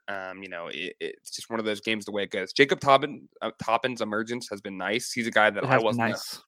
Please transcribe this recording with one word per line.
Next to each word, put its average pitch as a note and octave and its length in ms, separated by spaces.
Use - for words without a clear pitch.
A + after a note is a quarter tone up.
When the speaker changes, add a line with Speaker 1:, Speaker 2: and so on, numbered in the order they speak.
Speaker 1:
Um, F#2+ 360
you F#2+ 60
know, E2+ 180
it, E2 320
it's - 320
just - 180
one A2+ 100
of A2 60
those G#2 140
games G#2+ 260
the G#2 60
way G2+ 120
it F#2+ 60
goes. F#2+ 240
Jacob C#3 260
Toppin, C3+ 480
uh, A2 100
Toppin's A#2 380
emergence A2 480
has G2+ 120
been G2 160
nice. G2+ 360
He's A#2 140
a A#2 40
guy G#2+ 180
that G2+ 140
Speaker 2:
It C3 40
Speaker 1:
I B2+ 40
Speaker 2:
has C3 80
been A2+ 60
Speaker 1:
wasn't A2+ 180
that, A2+ 60
Speaker 2:
nice. - 380